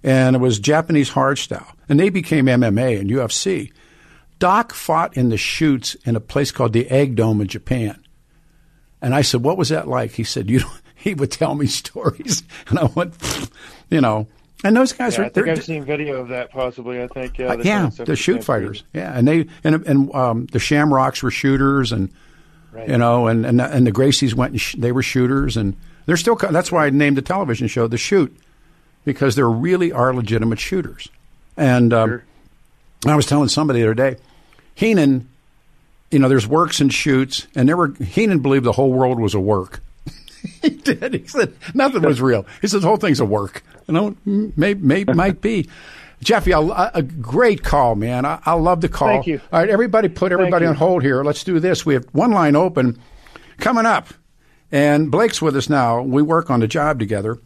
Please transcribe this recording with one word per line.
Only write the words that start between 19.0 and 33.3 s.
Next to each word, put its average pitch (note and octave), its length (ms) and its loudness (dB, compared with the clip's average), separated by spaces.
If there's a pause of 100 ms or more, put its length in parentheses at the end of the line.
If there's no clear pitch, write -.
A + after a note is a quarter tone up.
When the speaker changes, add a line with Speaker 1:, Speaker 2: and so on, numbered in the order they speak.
Speaker 1:
and B2 120 4
they, E3 180 2 (160)
and, D#3+ 240 0
and, C#3 300 2
um, B2 340 -2
the - 80 -2
Shamrocks C#3 640 0
were B2+ 80 -2
shooters, C3+ 640 0
and G2 160 -2 (640)
Speaker 2:
Right. A2+ 160 -12
Speaker 1:
you B2+ 100 2
know, A#2+ 300 2
and, A2+ 180 0
and, B2 140 2
and B2+ 260 2
the A2+ 60 2
Gracies C3 420 2
went B2+ 180 -2
and G#2+ 80 -4
sh-, - 160 -8
they A#2 140 -2
were B2+ 120 -2
shooters, B2+ 540 0
and G2+ 200 -2 (300)
they're E3 100 2
still E3+ 180 0
co-, A3 160 -2
that's E3+ 220 0
why D#3+ 140 2
I C#3+ 40 2
named C#3+ 260 2
the C3+ 60 -2
television C3+ 460 -4
show A#2 180 -2
"The A#2 120 -4
Shoot," F#3 380 0 (680)
because C3+ 320 0
they're C3 120 2
really E3+ 440 0
are B2+ 200 0
legitimate A2+ 460 -2
shooters. - 500 -8 (480)
And, B2 360 4
um, A2+ 180 2
Speaker 2:
Sure. A#2+ 140 -10 (840)
Speaker 1:
I D3 80 4
was C#3+ 120 4
telling C#3+ 220 2